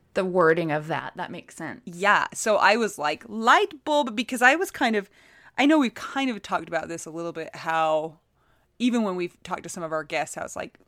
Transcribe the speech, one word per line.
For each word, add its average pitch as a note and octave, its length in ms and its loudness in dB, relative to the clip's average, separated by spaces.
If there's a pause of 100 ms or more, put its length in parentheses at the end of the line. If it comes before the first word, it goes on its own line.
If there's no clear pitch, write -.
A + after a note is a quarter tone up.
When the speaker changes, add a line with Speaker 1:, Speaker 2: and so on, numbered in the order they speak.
(140)
Speaker 1:
the F#3+ 120 0
wording E3 460 4
of D3+ 160 -2
that. C3+ 280 -6
That F#3 160 -10
makes - 240 -16
sense. C3 300 -12
Speaker 2:
Yeah. F3+ 480 2
So G#3+ 240 0
I G#3 200 6
was A3 200 -2
like, D3+ 300 -4
light B3+ 560 2
bulb, D4 320 0
because A#3 260 -4
I C4 140 8
was F#4 160 -2
kind A#3 240 0
of, G3 140 -4 (500)
I C4+ 60 4
know D#4 140 6
we've A#3+ 140 2
kind - 360 -4
of G#3 120 -6
talked F3 260 -4
about D#3+ 200 -4
this E3 180 -10
a E3 60 -14
little E3+ 200 -8
bit, D#3+ 240 -12
how D#3+ 640 0 (600)
even A#3 240 2
when F#3+ 120 -2
we've F3 280 -6
talked F3+ 200 -8
to E3+ 60 -14
some F3+ 140 -10
of D#3 80 -8
our D#3 120 -2
guests, D#3 340 -6
I D#3+ 60 -8
was - 120 -12
like, - 220 -10 (100)